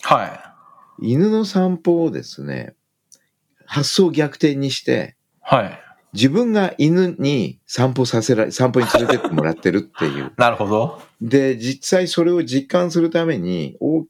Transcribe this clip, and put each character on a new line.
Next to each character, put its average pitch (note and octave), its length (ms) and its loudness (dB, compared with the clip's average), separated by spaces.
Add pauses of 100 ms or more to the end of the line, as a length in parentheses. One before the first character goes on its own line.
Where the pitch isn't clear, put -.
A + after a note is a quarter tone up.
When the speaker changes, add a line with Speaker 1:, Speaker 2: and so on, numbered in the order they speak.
Speaker 1:
は A2+ 240 2 (720)
い。 A2+ 80 -4
Speaker 2:
犬 D#3 220 2
の A3 160 2
散 F#3 320 0
歩 E3+ 260 2
を D3+ 80 0
で - 120 -8
す - 200 -16
ね、 C2 320 -10 (880)
発 C#3+ 240 -4
想 F#3+ 180 4
を D#3 40 0
逆 D3 220 -2
転 D3 220 0
に C#3 160 -4
し - 120 -8
て、 A#2 320 -2 (260)
Speaker 1:
は B2 220 0
い。 F#2 160 -10 (320)
Speaker 2:
自 A2+ 160 2
分 A3 240 2
が G3+ 260 2
犬 F3 400 2
に C#3 480 -2
散 B2+ 280 0
歩 B2+ 120 0
さ A#2 160 0
せ A#2+ 140 2
ら-、 G#2+ 160 0
散 B2+ 220 0
歩 B2 80 2
に A2+ 120 -2
連 A#2+ 140 2
れ C3 100 2
て - 0 -
っ - 40 -4
て - 80 -6
も D#2 140 -2
ら D#2+ 80 0
っ D#2+ 40 -4
て F2+ 160 0
る G2+ 80 0
っ - 20 0
て - 240 -6
い C#2+ 160 -4
う。 C2+ 140 -10
Speaker 1:
<laughs> - 0 -
な A#2+ 140 4
る A2 80 -2
ほ G#2 100 -2
ど。 A2+ 340 0 (200)
Speaker 2:
で、 C3 360 2
実 C3+ 400 -2
際 F3+ 120 0
そ E3+ 160 0
れ F3 80 2
を E3+ 100 0
実 C3+ 240 -2
感 F3+ 240 0
す E3+ 80 0
る E3 100 2
た E3 160 0
め D#3 120 -2
に、 F2 420 -4
大-、 D3+ 300 0